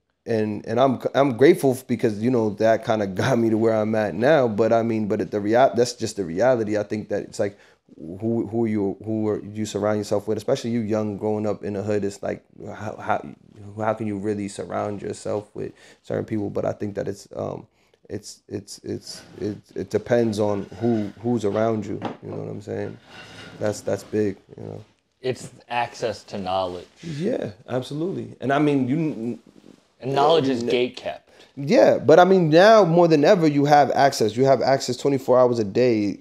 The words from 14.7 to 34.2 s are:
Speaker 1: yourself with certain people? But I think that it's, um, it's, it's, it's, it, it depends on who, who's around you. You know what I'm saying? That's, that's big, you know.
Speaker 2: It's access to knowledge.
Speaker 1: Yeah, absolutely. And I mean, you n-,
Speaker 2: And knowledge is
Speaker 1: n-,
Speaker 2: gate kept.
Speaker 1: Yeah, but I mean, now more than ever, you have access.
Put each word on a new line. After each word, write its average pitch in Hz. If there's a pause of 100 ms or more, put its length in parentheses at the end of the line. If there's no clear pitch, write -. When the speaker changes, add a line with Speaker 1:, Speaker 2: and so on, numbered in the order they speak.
Speaker 1:
yourself 104
with 104 (320)
certain 104
people? 104
But 98
I 104
think 104
that 98
it's, 98
um, 101 (440)
it's, -
it's, 101
it's, - (180)
it, 101 (160)
it 98
depends 110
on 104 (180)
who, 110 (120)
who's 117
around 107
you. 101 (200)
You 104
know 104
what 107
I'm 107
saying? 104 (600)
That's, 104
that's 104
big, 104 (220)
you 113
know. 107 (380)
Speaker 2:
It's 127 (200)
access 120
to -
knowledge. 92 (160)
Speaker 1:
Yeah, 165 (180)
absolutely. 131
And 123
I 143
mean, 143
you 131
n-, 120 (600)
Speaker 2:
And 131
knowledge 143
is 127
Speaker 1:
n-, 120
Speaker 2:
gate 123
kept. - (240)
Speaker 1:
Yeah, 143
but 151
I 175
mean, 185
now 202
more 170
than 151
ever, 170
you 143
have 147
access. 120